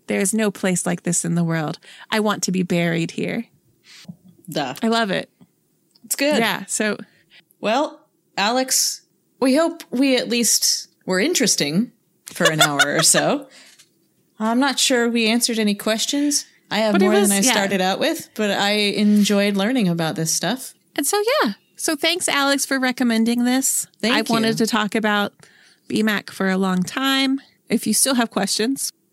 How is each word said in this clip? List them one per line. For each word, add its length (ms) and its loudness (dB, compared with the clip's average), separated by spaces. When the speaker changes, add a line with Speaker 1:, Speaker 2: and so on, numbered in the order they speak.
Speaker 1:
There 140 0
is 140 0
no 160 0
place 340 -2
like 180 -2
this 220 -2
in 100 -2
the 100 2
world. 340 -4
I 100 0
want 220 -2
to 100 -2
be 100 0
buried 500 0
here.'" 340 -6
Speaker 2:
Duh. 340 -4
Speaker 1:
I 60 0
love 220 0
it. 200 -4
Speaker 2:
It's 120 -8
good. 220 2
Speaker 1:
Yeah, 280 0
so 300 -2
Speaker 2:
Well, 460 -2
Alex, 680 0
we 160 4
hope 340 0
we 260 2
at 120 -2
least 600 0
were 140 0
interesting 720 0
for 240 0
an 100 2
hour 360 2
or 60 2
so. 500 2
<laughs> 880 -20
I'm 200 0
not 200 0
sure 300 2
we 180 2
answered 320 0
any 160 2
questions. 720 -2
I 80 0
have 140 2
Speaker 1:
But 100 4
it 40 4
Speaker 2:
more 80 4
Speaker 1:
was, 140 4
Speaker 2:
than 100 2
I 40 2
Speaker 1:
yeah. 100 2
Speaker 2:
started 300 0
out 180 0
with, 340 -2
but 160 -2
I 220 0
enjoyed 840 2
learning 320 0
about 280 -2
this 160 -2
stuff. 400 -4
Speaker 1:
And 100 -4
so, 160 0
yeah. 100 0
So 180 -4
thanks, 340 -2
Alex, 360 0
for 160 -2
recommending 640 0
this. 420 0
Speaker 2:
Thank 140 0
Speaker 1:
I've 160 0
wanted 300 2
Speaker 2:
you. 40 2
Speaker 1:
to 20 2
talk 280 0
about 400 0
B 140 -2
mac 280 -2
for 180 -2
a 80 2
long 260 0
time. 580 0
If 180 0
you 60 2
still 220 2
have 160 0
questions, 600 -2